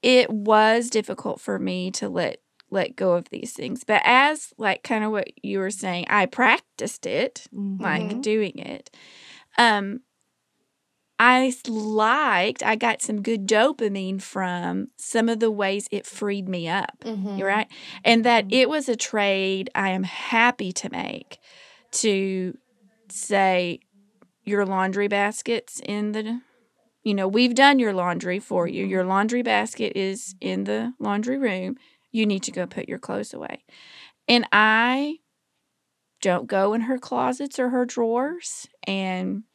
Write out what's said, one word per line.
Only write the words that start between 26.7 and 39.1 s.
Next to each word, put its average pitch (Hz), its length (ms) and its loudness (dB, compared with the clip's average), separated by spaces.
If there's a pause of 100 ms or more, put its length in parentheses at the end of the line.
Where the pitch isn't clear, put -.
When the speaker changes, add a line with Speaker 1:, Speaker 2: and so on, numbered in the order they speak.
Speaker 1:
you 214 120 0
know, 190 120 0
we've 240 280 4
done 269 240 8
your 214 140 0
laundry 180 460 -2
for 180 280 -2
you. 190 160 -6
Speaker 2:
Mm-hmm. 190 80 -4
Speaker 1:
Your 190 140 0
laundry 214 360 0
basket 220 560 -2
is 190 420 -6
in 190 260 -4
the 226 340 -4
laundry 220 400 -2
room. 190 380 -4 (340)
You 220 160 0
need 190 160 -2
to - 80 -8
go 180 160 -6
put - 200 -10
your - 120 -8
clothes - 340 -6
away." - 300 -12 (640)
And 240 240 6
I 240 640 4 (1040)
don't 180 260 0
go 196 260 2
in 233 80 0
her 254 180 -2
closets 254 580 -4
or 247 120 0
her 247 160 2
drawers 247 840 -4 (180)
and 190 580 -4 (120)